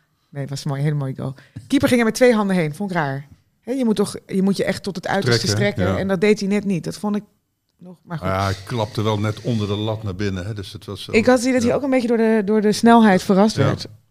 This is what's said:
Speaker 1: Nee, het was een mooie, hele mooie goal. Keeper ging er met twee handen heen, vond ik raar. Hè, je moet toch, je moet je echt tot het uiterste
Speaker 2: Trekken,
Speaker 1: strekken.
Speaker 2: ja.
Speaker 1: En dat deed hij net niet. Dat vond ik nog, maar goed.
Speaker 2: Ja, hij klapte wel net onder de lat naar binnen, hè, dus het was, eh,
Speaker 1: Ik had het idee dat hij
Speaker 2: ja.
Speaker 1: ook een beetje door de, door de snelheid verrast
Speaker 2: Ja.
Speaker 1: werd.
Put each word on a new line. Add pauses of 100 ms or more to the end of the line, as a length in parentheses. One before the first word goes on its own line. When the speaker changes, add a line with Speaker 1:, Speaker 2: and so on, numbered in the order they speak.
(300)
Speaker 1:
Nee,
het
was
een
mooie,
hele
mooie
goal. (320)
Keeper
ging
er
met
twee
handen
heen,
vond
ik
raar. (340)
Hè,
je
moet
toch, (100)
je
moet
je
echt
tot
het
uiterste
Speaker 2:
Trekken, (100)
Speaker 1:
strekken.
Speaker 2:
ja.
Speaker 1:
En
dat
deed
hij
net
niet.
Dat
vond
ik (560)
nog,
maar
goed.
Speaker 2:
Ja,
hij
klapte
wel
net
onder
de
lat
naar
binnen,
hè,
dus
het
was,
eh,
Speaker 1:
Ik
had
het
idee
dat
hij
Speaker 2:
ja.
Speaker 1:
ook
een
beetje
door
de,
door
de
snelheid
verrast
Speaker 2:
Ja.
Speaker 1:
werd. (240)